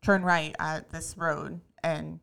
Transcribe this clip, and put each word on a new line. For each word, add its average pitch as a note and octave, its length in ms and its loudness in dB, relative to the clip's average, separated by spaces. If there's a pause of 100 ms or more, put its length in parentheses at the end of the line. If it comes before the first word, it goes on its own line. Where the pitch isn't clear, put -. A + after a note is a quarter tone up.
"Turn G3 220 6
right E3+ 340 2
at D#3 340 -4
this - 260 -10
road," E3 420 -2 (240)
and D#3+ 400 -2